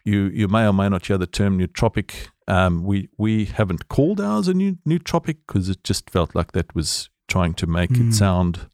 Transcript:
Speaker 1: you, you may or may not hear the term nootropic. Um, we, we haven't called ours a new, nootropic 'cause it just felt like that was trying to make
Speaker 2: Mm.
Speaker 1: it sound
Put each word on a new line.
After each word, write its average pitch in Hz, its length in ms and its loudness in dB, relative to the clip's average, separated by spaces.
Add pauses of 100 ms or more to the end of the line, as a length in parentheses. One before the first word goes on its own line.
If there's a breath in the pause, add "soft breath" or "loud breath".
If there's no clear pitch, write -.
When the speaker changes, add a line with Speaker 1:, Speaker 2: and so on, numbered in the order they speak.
Speaker 1:
you, 101 300 0
you 104 140 0
may 110 180 2
or 104 80 4
may 98 160 2
not 95 160 -2
hear 98 140 0
the 90 80 -2
term 98 320 0
nootropic. - 680 -4 (180)
Um, 90 360 2
we, 98 340 -2
we 110 280 0
haven't 92 420 -4
called 185 320 0
ours 202 280 -2
a 185 60 2
new, 185 240 0 (100)
nootropic 165 580 -2
'cause 95 240 -2
it 95 140 -6
just - 260 -4
felt 85 260 0
like 85 180 -2
that 85 200 -4
was - 360 -4 (200)
trying 87 260 0
to - 120 -4
make 85 240 0
Speaker 2:
Mm. 120 180 2
Speaker 1:
it 113 40 2
sound 90 460 2 (140)